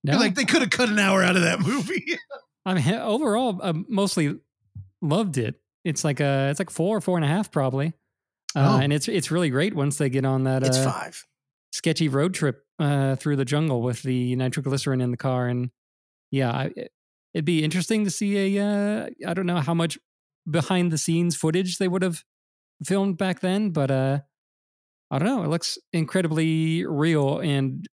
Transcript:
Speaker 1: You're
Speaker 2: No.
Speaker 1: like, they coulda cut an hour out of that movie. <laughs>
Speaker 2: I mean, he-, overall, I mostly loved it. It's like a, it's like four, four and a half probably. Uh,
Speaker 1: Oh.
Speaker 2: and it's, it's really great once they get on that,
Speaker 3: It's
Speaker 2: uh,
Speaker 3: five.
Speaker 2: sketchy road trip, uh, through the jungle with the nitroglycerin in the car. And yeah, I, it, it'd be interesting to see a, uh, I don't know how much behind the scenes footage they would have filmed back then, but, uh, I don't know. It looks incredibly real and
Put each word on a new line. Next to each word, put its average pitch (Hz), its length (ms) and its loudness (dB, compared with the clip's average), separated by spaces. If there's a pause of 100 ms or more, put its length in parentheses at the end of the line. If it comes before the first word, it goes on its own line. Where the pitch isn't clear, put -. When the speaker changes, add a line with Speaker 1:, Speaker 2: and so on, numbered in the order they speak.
Speaker 1:
You're 139 140 0
Speaker 2:
No. 214 40 4
Speaker 1:
like, 214 140 4
they 269 100 0
coulda 262 240 2
cut 247 200 2
an 208 100 2
hour 190 240 4
out 180 140 4
of 180 60 4
that 170 180 2
movie. 262 580 -2 (220)
<laughs> - 260 -16
Speaker 2:
I 190 80 0
mean, 170 80 2
he-, 156 140 2
overall, 226 680 0
I 185 100 -2 (160)
mostly 196 480 0 (640)
loved 170 380 0
it. 110 220 -4 (240)
It's 165 180 -2
like 143 160 0
a, 139 320 2
it's 143 80 -4
like 143 120 -6
four, 196 300 0
four 180 160 0
and 160 80 0
a 143 40 2
half 185 240 0
probably. 139 420 -2 (640)
Uh, 147 200 6
Speaker 1:
Oh. 135 40 6
Speaker 2:
and 139 120 2
it's, 147 140 0
it's 208 240 0
really 165 200 2
great 156 240 2
once 143 240 0
they 143 120 2
get 131 140 0
on 131 180 2
that, 131 220 2
Speaker 3:
It's 131 140 2
Speaker 2:
uh, 135 120 2
Speaker 3:
five. - 340 -10 (480)
Speaker 2:
sketchy 160 360 0
road 143 260 0
trip, 135 300 -2 (160)
uh, 139 340 2
through 143 220 -2
the 135 80 0
jungle 143 360 0
with 120 220 -2
the 127 320 -2
nitroglycerin 131 680 -2
in 123 120 -2
the 120 40 -4
car. 127 300 -2
And 123 240 -2 (640)
yeah, 131 180 0
I, 131 140 -4 (100)
it, - 180 -14 (400)
it'd 165 120 -2
be 160 180 2
interesting 180 420 0
to 196 60 0
see 202 480 0
a, 202 80 0
uh, 208 420 -2 (160)
I 175 100 -4
don't 185 120 -2
know 175 140 0
how 160 140 0
much 170 220 0 (520)
behind 175 440 0
the 160 60 0
scenes 170 360 0
footage 180 440 0
they 190 100 0
would 180 140 0
have 180 200 -2 (640)
filmed 196 320 0
back 185 240 -2
then, 196 300 0
but, 147 200 0
uh, 135 280 2 (920)
I 139 80 -2
don't 160 80 2
know. 240 160 0
It 156 60 -2
looks 165 300 -4 (140)
incredibly 160 920 0
real 147 540 0
and 139 560 -2